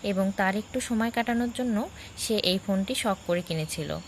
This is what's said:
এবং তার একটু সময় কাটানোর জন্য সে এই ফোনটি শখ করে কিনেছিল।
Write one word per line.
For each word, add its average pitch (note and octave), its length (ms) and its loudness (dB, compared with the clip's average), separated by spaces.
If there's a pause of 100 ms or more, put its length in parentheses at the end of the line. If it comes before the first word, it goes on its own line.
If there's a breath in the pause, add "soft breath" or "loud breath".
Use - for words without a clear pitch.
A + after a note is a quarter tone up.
এবং F#3+ 220 2 (100)
তার F#3+ 200 4
একটু G#3+ 240 -4
সময় A#3 360 0
কাটানোর A#3 420 0
জন্য A#3+ 180 0 (420 loud breath)
সে - 160 0 (100)
এই F#3 140 4
ফোনটি G3 360 0
শখ G3+ 320 0
করে F3 160 2
কিনেছিল। D#3 480 -4 (180)